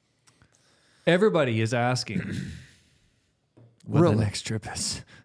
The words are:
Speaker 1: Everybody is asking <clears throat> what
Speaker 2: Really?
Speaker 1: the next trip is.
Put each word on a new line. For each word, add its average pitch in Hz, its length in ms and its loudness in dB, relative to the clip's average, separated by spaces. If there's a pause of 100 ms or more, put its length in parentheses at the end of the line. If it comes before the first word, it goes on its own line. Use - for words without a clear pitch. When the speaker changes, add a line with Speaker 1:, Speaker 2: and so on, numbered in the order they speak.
(1080)
Speaker 1:
Everybody 165 540 4
is 110 140 0
asking 123 460 -2
<clears throat> - 1600 -14
what 110 180 2
Speaker 2:
Really? 165 140 6
Speaker 1:
the 113 60 2
next 101 200 -4
trip 110 300 -6
is. - 300 -8 (220)